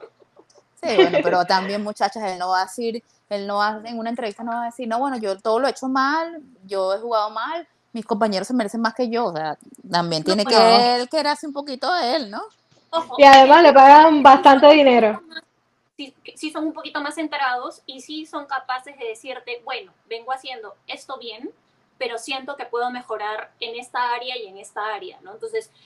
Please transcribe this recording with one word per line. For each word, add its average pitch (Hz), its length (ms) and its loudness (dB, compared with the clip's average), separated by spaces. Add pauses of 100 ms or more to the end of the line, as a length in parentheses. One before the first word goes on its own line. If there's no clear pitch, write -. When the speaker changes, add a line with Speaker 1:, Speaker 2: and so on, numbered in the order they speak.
(840)
Speaker 1:
Sí, 240 160 -2
bueno, 190 240 2
pero 180 220 0
Speaker 2:
<laughs> - 20 -14
Speaker 1:
también, 196 360 -2
muchachas, 208 420 -6
él 185 140 -8
no 180 120 -8
va 185 120 -2
a - 20 -6
decir, 233 380 -10 (260)
él 202 180 -10
no 202 120 -8
va, 214 260 -4
en 233 140 -14
una 226 120 -10
entrevista 233 320 -12
no 233 100 -10
va 240 100 -8
a 233 40 -8
decir, 233 220 -14
"No, 226 100 -6
bueno, 269 200 -6
yo 196 220 -8
todo 226 200 -2
lo 269 80 -2
he - 20 -4
hecho - 180 -10
mal, 302 540 -4 (240)
yo 190 280 -6
he 208 40 -6
jugado 220 320 -6
mal, 285 380 -12 (240)
mis 226 120 -12
compañeros 208 440 -4
se 254 60 -8
merecen 226 260 -6
más 226 140 -4
que 247 140 -6
yo". 233 180 -6
O 180 100 -8
sea, 156 200 -8 (340)
también 170 340 -4
Speaker 3:
No, - 0 -
Speaker 1:
tiene 202 200 -2
Speaker 3:
pero 233 140 2
Speaker 1:
que 240 380 4
él 247 120 -6
quererse 294 380 -4
un 294 60 -12
poquito 285 420 -8
de 320 220 -4
él, 240 140 -8
¿no? 220 120 -14 (480)
Speaker 3:
Ojo, 320 280 -8
Speaker 2:
Y 285 60 6
además 269 380 10
Speaker 3:
sí, 311 60 8
Speaker 2:
le 277 40 8
pagan 294 500 8
Speaker 3:
sí - 20 8
Speaker 2:
bastante 269 420 8
Speaker 3:
son 302 100 10
un - 0 -
Speaker 2:
dinero. 247 460 2
Speaker 3:
poquito - 60 -
más, 320 140 -16 (540)
sí, 277 180 -18 (100)
que - 120 -20
sí 311 140 -10
son 311 160 -6
un 302 60 -6
poquito 302 280 -10
más 294 140 -8
centrados 277 720 -6
y 262 140 -18
sí 311 260 -16
son 294 200 -14
capaces 262 520 -12
de 247 80 -14
decirte, 240 580 -16
"Bueno, 214 280 -14 (160)
vengo 233 240 -12
haciendo 254 420 -16 (120)
esto 269 320 -16
bien, 240 320 -18 (480)
pero 233 200 -10
siento 269 380 -12
que 247 100 -14
puedo 240 240 -6
mejorar 214 720 -12
en 233 180 -12
esta 240 360 -8
área 247 220 -10
y 226 120 -14
en 190 100 -20
esta 214 360 -12
área", 185 280 -16
¿no? 190 100 -20
Entonces, 226 380 -12 (140)